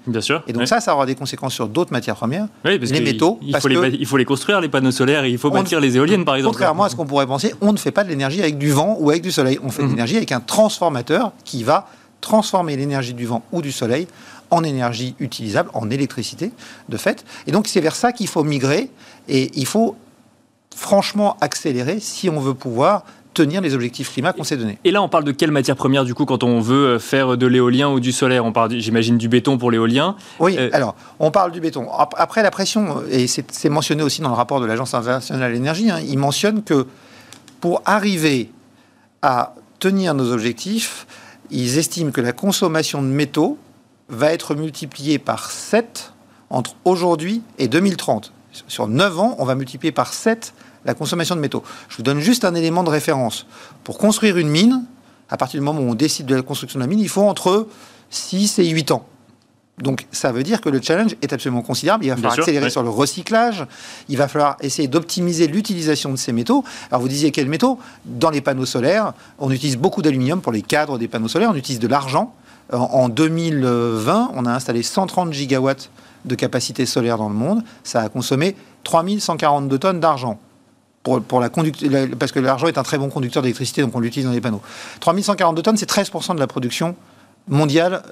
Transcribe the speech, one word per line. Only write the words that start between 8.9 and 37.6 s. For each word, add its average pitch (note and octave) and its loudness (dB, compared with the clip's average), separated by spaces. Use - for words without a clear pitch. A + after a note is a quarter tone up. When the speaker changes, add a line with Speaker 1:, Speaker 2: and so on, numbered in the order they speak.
Speaker 2:
ou D3 4
avec D#3+ 2
du F3+ -4
soleil. C#3 2
On C3+ -4
fait - -4
de C#3 2
Speaker 1:
Mhm. C3 2
Speaker 2:
l'énergie A#2 0
avec G#3+ -2
un B2 0
transformateur F3 2
qui A#2+ -8
va D3+ 2
transformer F#3 0
l'énergie C3+ -2
du A#2+ -6
vent A#2 -4
ou C#3 -2
du C#3 -6
soleil C3 -2
en E3+ 4
énergie B2+ -2
utilisable, B2 -2
en A2 -4
électricité, C#3 -4
de A#2 -8
fait. - -4
Et - -2
donc, G#3 2
c'est F#3+ 2
vers D#3 0
ça B3 0
qu'il A3 -6
faut E3 -2
migrer, D3 0
et C3 0
il C3+ -2
faut A3+ 0
franchement G3+ 0
accélérer D3 -2
si - -4
on D3+ -2
veut C3+ 0
pouvoir C3+ 0
tenir E3 4
les D3+ 0
objectifs B2 -4
climat E3 0
qu'on E3 -6
s'est D3 -2
donnés. G#2+ -4
Speaker 1:
Et F3 6
là, G3+ 2
on F3 0
parle D#3 2
de C#3+ 0
quelle D#3 2
matière C#3 2
première, C3+ 2
du B2 -4
coup, D3+ 0
quand C3 0
on A#2+ 2
veut, C3 4
euh, B2 4
faire B2+ 2
de B2+ 2
l'éolien B2+ 4
ou C3+ 2
du B2 -2
solaire ? B2+ 2
On A2+ -2
parle, A2+ 2
j'imagine, A2+ 2
du A#2 0
béton B2 4
pour B2 0
l'éolien. B2 2
Speaker 2:
Oui, F3 4
Speaker 1:
Euh, B2 0
Speaker 2:
alors, C3 0
on D#3 2
parle F3+ 2
du E3+ -10
béton. D3+ -6
Ap-, - -2
après, G#3+ 0
la G3 4
pression, F#3+ -2
et B2+ 2
c'est, C#3 -4
c'est - -2
mentionné D3+ 0
aussi D3+ -2
dans D3 0
le A#2+ 0
rapport A#2+ 0
de A#2+ -2
l'Agence A#2 -2
internationale C3 -2
à B2+ 0
l'énergie, D#3+ 0
hein, E3 -2
il C#3 -2
mentionne G3+ 0
que C#3 2